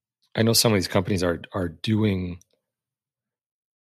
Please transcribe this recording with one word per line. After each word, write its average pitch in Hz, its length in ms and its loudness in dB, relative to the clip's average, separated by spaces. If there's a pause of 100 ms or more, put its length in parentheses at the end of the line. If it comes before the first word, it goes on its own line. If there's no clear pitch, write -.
(360)
I 113 80 2
know 113 100 4
some 113 180 4
of 104 60 2
these 87 100 0
companies 95 360 0
are, 85 180 -2 (120)
are 90 160 -4
doing 95 680 -2 (1500)